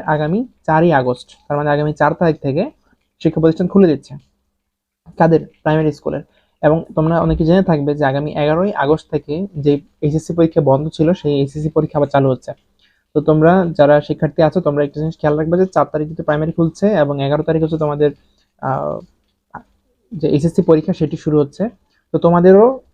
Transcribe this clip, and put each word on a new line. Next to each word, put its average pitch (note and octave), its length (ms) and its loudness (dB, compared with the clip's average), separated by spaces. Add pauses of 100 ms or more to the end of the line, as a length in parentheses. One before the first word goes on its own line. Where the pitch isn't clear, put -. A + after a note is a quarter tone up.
আগামী D#3 380 -2 (260)
চারই D#3+ 260 2
আগস্ট, B2+ 360 -2 (140)
তার D3 160 -6
মানে D3 120 -2
আগামী D3+ 240 0
চার D3+ 200 0
তারিখ D#3+ 280 0
থেকে C#3+ 220 -2 (580)
শিক্ষা D#3+ 200 -2
প্রতিষ্ঠান E3 260 0
খুলে G3 200 4
দিচ্ছে। C#3 260 -4 (1040)
কাদের? E3 240 4 (200)
প্রাইমারি D#3 300 0
স্কুলের। D3+ 320 -8 (400)
এবং D#3 140 2 (180)
তোমরা D#3+ 260 0
অনেকে D#3+ 240 0
জেনে F#3 180 4
থাকবে D3 320 0
যে D3 100 -4
আগামী C#3 260 -2
এগারোই D#3 420 -2
আগস্ট D3+ 360 -2
থেকে D3 240 -6 (220)
যে C#3+ 160 0 (300)
এইচএসসি D#3 320 -4
পরীক্ষা E3 280 0
বন্ধ C#3 280 0
ছিল, D#3 240 -2
সেই D3 260 -4
এইচএসসি D3+ 300 -4
পরীক্ষা D#3 300 -2
আবার C#3 100 0
চালু C#3 200 0
হচ্ছে। C3 220 -4 (640)
তো D3+ 60 0
তোমরা D#3 300 4 (220)
যারা D3 280 4
শিক্ষার্থী D3+ 400 -4
আছো, D#3 200 2
তোমরা D3 220 -2
একটা C#3+ 160 -6
জিনিস D#3+ 180 -6
খেয়াল D3+ 200 -2
রাখবে D#3+ 200 -2
যে F#3 80 2
চার D#3+ 200 0
তারিখ D#3 220 -4
কিন্তু D#3+ 160 -12
প্রাইমারি D#3 280 -2
খুলছে E3 420 -2
এবং C#3+ 300 0
এগারো D3 200 -2
তারিখ D#3+ 180 -2
হচ্ছে D#3+ 160 -2
তোমাদের, D3 320 0 (520)
আহ, G2 360 -6 (1120)
যে D#3 160 -6
এইচএসসি D#3+ 340 0
পরীক্ষা D#3+ 320 0
সেটি D#3 240 -4
শুরু D3+ 220 -2
হচ্ছে। C#3+ 240 -4 (500)
তো - 40 -2
তোমাদেরও F3 480 6 (280)